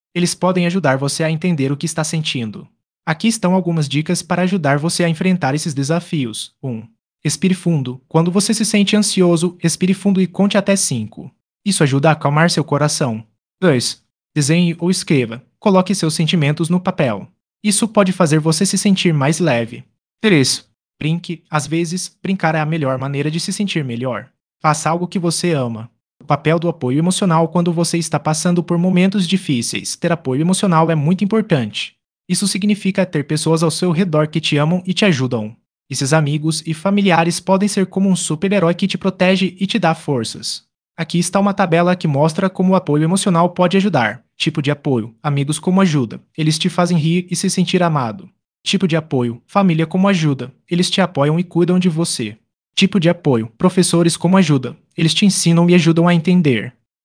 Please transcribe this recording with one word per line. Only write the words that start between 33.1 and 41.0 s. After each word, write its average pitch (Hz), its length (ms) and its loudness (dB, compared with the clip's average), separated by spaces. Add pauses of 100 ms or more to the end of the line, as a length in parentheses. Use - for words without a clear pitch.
pessoas 160 380 0
ao 170 80 2
seu 180 200 -2
redor 156 380 0
que 156 120 -2
te 151 160 -2
amam 165 280 0
e 185 80 -4
te 180 120 0
ajudam. 123 520 -2 (320)
Esses 135 240 -2
amigos 156 540 0
e 160 80 -4
familiares 175 640 2
podem 190 260 0
ser 196 200 0
como 190 240 0
um 180 40 4
super-herói 175 600 0
que 175 120 -4
te 185 120 -4
protege 185 600 0
e 196 80 -4
te 226 120 -2
dá 165 160 2
forças. - 720 -6 (300)
Aqui 165 240 -4